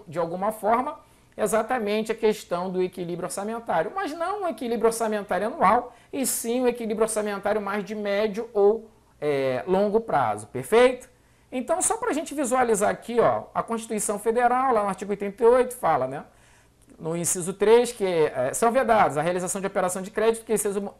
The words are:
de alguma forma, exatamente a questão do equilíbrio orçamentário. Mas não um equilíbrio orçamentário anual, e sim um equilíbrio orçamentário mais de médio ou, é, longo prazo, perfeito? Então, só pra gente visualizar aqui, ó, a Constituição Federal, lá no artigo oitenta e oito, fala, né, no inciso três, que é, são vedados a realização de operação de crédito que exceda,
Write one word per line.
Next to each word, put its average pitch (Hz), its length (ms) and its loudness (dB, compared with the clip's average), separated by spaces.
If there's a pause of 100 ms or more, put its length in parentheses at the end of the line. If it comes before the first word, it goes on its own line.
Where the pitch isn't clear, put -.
de 160 100 -6
alguma 180 320 -2
forma, 240 480 -2 (380)
exatamente 214 760 0
a 214 60 -2
questão 208 520 0
do 185 140 -2
equilíbrio 175 440 -4
orçamentário. 202 680 -4
Mas 381 180 -4
não 359 300 -6
um 359 60 -2
equilíbrio 233 400 0
orçamentário 208 580 -2
anual, 247 480 2 (180)
e 269 140 -2
sim 233 360 -2
um 247 40 2
equilíbrio 226 380 0
orçamentário 208 560 -2
mais 202 240 -4
de 202 100 -10
médio 208 580 -2
ou, 208 380 4 (300)
é, 135 480 0
longo 202 320 2
prazo, 113 480 -2
perfeito? 240 600 2 (420)
Então, 320 300 -4
só 427 160 0
pra 466 160 -2
gente 294 220 -6
visualizar 233 560 0
aqui, 226 300 -2
ó, 123 240 2 (100)
a 175 80 -2
Constituição 220 560 -4
Federal, 247 560 2
lá 208 80 2
no 202 60 -2
artigo 196 240 -6
oitenta 202 320 -2
e - 20 6
oito, 247 300 6
fala, 135 320 0
né, 143 160 -10 (760)
no 165 180 -4
inciso 175 380 -4
três, 233 360 6
que 208 140 -6
é, 147 480 0
são 226 180 2
vedados 220 460 4
a 151 60 2
realização 180 360 -2
de 190 80 -4
operação 185 360 -2
de 190 80 -10
crédito 226 340 0
que - 80 -4
exceda, 202 480 -2